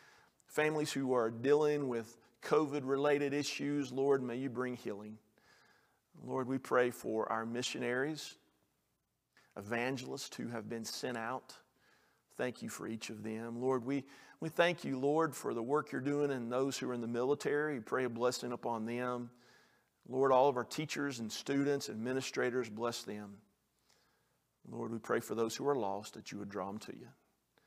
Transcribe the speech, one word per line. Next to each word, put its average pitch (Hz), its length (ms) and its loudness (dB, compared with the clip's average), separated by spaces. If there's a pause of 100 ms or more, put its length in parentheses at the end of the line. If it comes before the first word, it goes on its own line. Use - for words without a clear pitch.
(460)
families 151 480 0
who 135 200 0
are 113 180 4
dealing 147 580 4
with 113 280 -4 (260)
covid-related 143 880 2
issues, 143 580 -2
Lord, 135 300 4
may 120 140 -4
you 131 140 -4
bring 123 260 -4
healing. 107 420 -8 (1080)
Lord, 127 240 -2
we 131 100 0
pray 123 340 4
for 110 400 -2
our 113 140 0
missionaries, 123 880 -2 (1200)
evangelists 123 760 -4
who 123 140 -6
have 110 200 -6
been 113 160 -6
sent 123 320 -6
out. 117 360 -6 (840)
Thank 123 240 -2
you 113 80 -6
for - 180 -8
each 110 220 -6
of 107 140 -10
them. 117 380 -6
Lord, 127 240 2
we, 135 180 0 (360)
we 160 100 -6
thank 170 340 4
you, 135 160 -2
Lord, 147 360 4
for 120 180 -2
the 117 100 0
work 147 280 2
you're 147 100 -2
doing 143 300 2
and 120 200 -2
those 131 260 2
who 127 120 -4
are 123 40 -2
in 120 80 -2
the 113 60 -2
military. 143 680 2
We 127 60 -4
pray 123 240 0
a 131 40 0
blessing 123 420 0
upon 117 340 -2
them. 123 440 -2 (800)
Lord, 131 240 6
all 131 160 10
of 127 80 2
our 120 80 0
teachers 143 540 -4
and 110 120 -6
students, 139 580 0
administrators, 123 800 -2
bless 117 340 -4
them. 104 320 -10 (1300)
Lord, 117 220 -6
we 117 60 -4
pray 113 240 0
for - 120 -8
those 113 220 0
who 131 120 -4
are 143 80 4
lost 104 400 -2
that - 180 -14
you 101 60 -8
would 101 100 -8
draw 98 180 -4
them 101 120 -8
to - 120 -12
you. - 160 -16 (600)